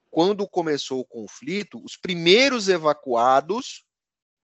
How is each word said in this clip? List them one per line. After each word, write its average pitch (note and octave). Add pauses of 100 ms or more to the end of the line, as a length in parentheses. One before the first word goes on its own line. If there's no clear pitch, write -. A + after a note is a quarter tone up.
Quando F#3+
começou C#3+
o A#2+
conflito, A#2+
os -
primeiros G3
evacuados, D3 (640)